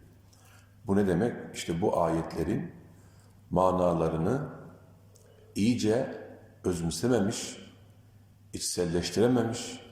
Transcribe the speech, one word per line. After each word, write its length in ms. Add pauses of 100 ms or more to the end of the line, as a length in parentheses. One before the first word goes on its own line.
(880)
Bu 80
ne 120
demek? 480
İşte 260
bu 220
ayetlerin 680 (800)
manalarını 1000 (1080)
iyice 600 (460)
özümsememiş, 920 (960)
içselleştirememiş, 1300 (120)